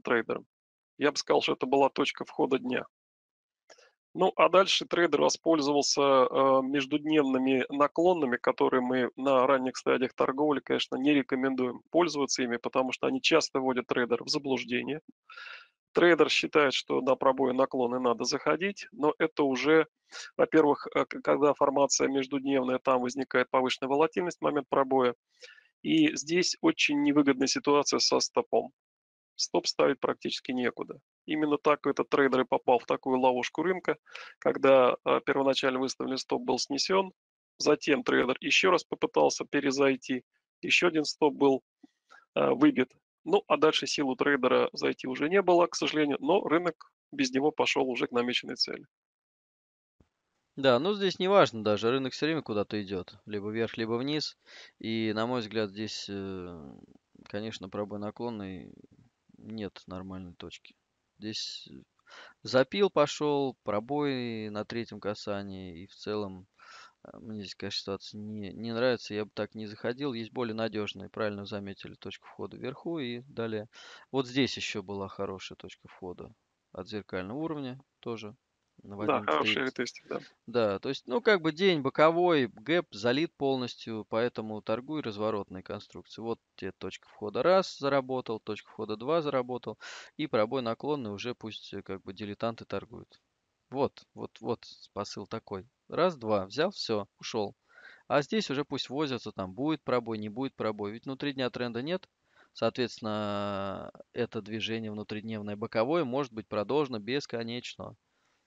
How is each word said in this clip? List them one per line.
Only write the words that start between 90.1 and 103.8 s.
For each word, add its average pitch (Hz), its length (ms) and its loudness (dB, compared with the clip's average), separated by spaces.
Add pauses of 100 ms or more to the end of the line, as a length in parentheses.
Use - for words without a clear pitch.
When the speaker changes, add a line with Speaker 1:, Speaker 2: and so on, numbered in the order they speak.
Speaker 2:
и 151 100 -6
пробой 120 360 0
наклонный 117 500 -4
уже 113 220 -8
пусть, - 380 -14
э, 98 100 -10
как 95 200 -12
бы 98 100 -14
дилетанты 104 520 -8
торгуют. - 560 -12 (500)
Вот, 131 340 -4 (100)
вот, 117 160 -12 (100)
вот 117 240 -6 (280)
посыл 101 340 -10
такой. 104 420 -12 (200)
Раз, 160 280 -2
два, 107 300 0
взял, 147 240 -2
всё, 104 360 -4 (120)
ушёл. 110 360 -6 (520)
А 147 160 2
здесь 214 280 -4
уже 139 140 -2
пусть - 240 -8
возятся, 131 440 -6
там 95 200 -8
будет 147 300 -4
пробой, 117 360 -2
не 107 100 -6
будет 127 260 -6
пробой. 107 380 -4
Ведь 117 120 -16
внутри 139 280 -6
дня 131 180 -2
тренда 120 320 -6
нет. 175 240 -6 (460)
Соответственно, 101 1400 -4 (220)